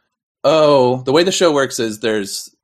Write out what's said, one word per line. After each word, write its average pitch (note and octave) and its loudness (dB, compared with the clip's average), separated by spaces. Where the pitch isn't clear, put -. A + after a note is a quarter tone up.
oh, C#3 2
the C3 -2
way E3 4
the F#3 -2
show F3 2
works C3+ -2
is A2 -6
there's, G#2+ -6